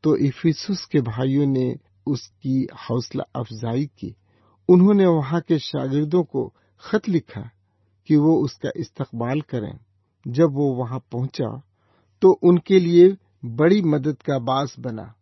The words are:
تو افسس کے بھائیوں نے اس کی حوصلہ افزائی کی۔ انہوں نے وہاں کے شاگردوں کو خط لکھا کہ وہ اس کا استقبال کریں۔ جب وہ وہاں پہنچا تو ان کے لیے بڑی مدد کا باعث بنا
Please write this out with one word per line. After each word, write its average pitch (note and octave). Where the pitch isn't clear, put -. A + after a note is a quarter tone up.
تو D3+
افسس -
کے D3
بھائیوں C3
نے B2+
اس C#3
کی C3
حوصلہ -
افزائی A#2
کی۔ -
انہوں F#3
نے G3
وہاں D#3+
کے D#3+
شاگردوں C#3+
کو C3+
خط -
لکھا D#3
کہ D3+
وہ D3+
اس C#3
کا -
استقبال B2+
کریں۔ A#2+
جب C#3
وہ C#3
وہاں B2
پہنچا B2
تو F#3+
ان F3
کے F#3+
لیے F3
بڑی D3+
مدد D3+
کا C#3
باعث C3
بنا A2+